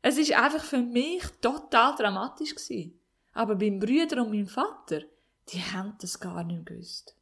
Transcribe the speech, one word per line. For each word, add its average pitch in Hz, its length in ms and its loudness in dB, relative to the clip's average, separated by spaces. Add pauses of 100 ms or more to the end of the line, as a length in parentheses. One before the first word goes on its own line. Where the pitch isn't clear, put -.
Es 262 160 2
ist 294 140 4
einfach 302 320 4
für 277 140 -2
mich 247 460 0 (180)
total 269 540 4
dramatisch 220 600 -2
gewesen. 175 420 -8 (360)
Aber 214 220 0
beim 196 240 2
Brüder 269 420 2
und 220 80 0
meinem 208 180 0
Vater, 254 540 -4 (480)
die 175 120 -6
haben 190 380 -6
das - 220 -8
gar 175 240 -6
nicht 170 220 -6
gewusst. - 540 -14